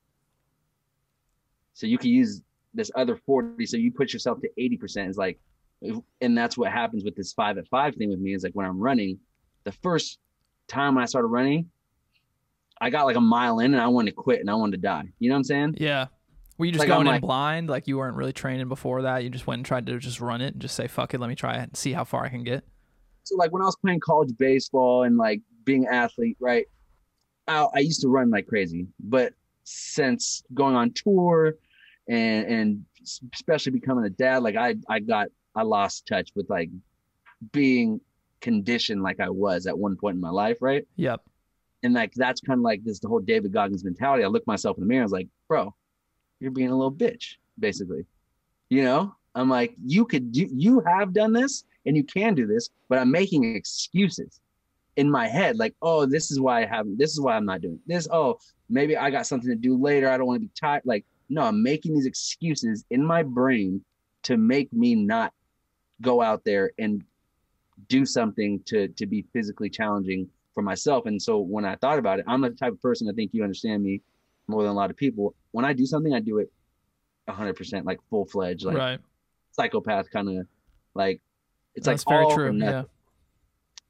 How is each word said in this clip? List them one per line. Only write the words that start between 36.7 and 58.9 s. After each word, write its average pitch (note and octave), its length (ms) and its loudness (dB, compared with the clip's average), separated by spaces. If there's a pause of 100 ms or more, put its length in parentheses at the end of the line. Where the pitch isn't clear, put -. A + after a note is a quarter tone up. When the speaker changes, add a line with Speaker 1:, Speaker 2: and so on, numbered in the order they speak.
Speaker 1:
being B2 480 4 (400)
conditioned A2+ 640 0
like F#2+ 160 -4
I F#2+ 100 0
was F#2 380 0
at E2 100 -4
one G2 200 -2
point G2 180 -2
in F2+ 60 -4
my E2+ 80 -6
life, G#2 320 0
right? C#3 340 0
Speaker 2:
Yep. C3 260 -2 (640)
Speaker 1:
And, B2 100 4
like, A2+ 200 0
that's B2+ 260 -2
kinda B2+ 220 0
like A2 240 0
this, G#2+ 140 -6
the G#2 100 -8
whole A2+ 100 2
David G#2 320 0
Goggins G2 320 -2
mentality. G2 400 0
I G2 40 2
looked A2+ 200 0
myself G2+ 300 -2
in F#2+ 60 -6
the F#2+ 40 0
mirror, B2+ 140 2
I A#2+ 40 2
was G2 60 -2
like, F#2 160 -4 (200)
"Bro, G#2+ 260 0 (640)
you're C3 120 -6
being B2+ 180 0
a C3 60 0
little C3+ 180 2
bitch," - 420 -2 (240)
basically. F#2 460 -4 (640)
You C3+ 140 4
know? D3+ 320 0 (200)
I'm C3 140 2
like, B2 260 0 (100)
"You F3+ 200 4
could B2+ 260 -2
do, C#3 200 0
you G3+ 300 6
have F#3 320 2
done G#3+ 180 4
this C4 320 0 (220)
and C#3+ 100 2
you D3 80 4
can G3+ 300 0
do B2 140 2
this, A2+ 220 0 (200)
but B2+ 80 4
I'm B2+ 140 4
making D3 440 2
excuses - 840 -2 (540)
in D3 160 4
my B2 160 2
head. C#3+ 300 2
Like, A2+ 240 0
oh, D#3+ 240 4
this C#3+ 260 0
is C#3 80 -2
why B2 240 2
I - 20 -2
haven't, G#2+ 320 -4
this D3+ 140 2
is D3 100 -4
why B2+ 140 2
I'm G#2+ 100 0
not F#2+ 160 -4
doing E2+ 240 -8
this. E3 260 -4
Oh, D3 280 2 (300)
maybe C#3+ 280 2